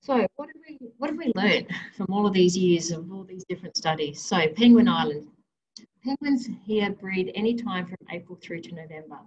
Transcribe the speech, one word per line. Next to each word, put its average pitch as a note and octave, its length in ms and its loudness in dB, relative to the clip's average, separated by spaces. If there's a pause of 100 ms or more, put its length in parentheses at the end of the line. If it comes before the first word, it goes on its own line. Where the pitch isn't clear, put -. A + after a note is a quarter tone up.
So A#3+ 340 2
what D4+ 140 -14
have D#4+ 180 -20
we, C4+ 300 -18
what C#4+ 120 -6
have D4+ 80 -8
we D#4 180 -4
learned F#3 340 0 (260)
from F#3+ 160 -8
all G3+ 160 2
of G3 60 0
these F3+ 240 4
years E3+ 340 2
of E3+ 200 -8
all F#3+ 120 -12
these F#3 240 -16
different F3+ 300 -10
studies? D#3 440 -4
So E3 280 0
Penguin A3 380 8
Island. D#3 400 0 (760)
Penguins C#4 460 -2 (140)
here G#3 260 0
breed F#3+ 460 -4
any A3 200 0
time F#3+ 300 -4
from F3+ 120 -14 (140)
April F3 300 -14
through E3+ 200 -12
to E3+ 140 -14
November. D#3 520 -16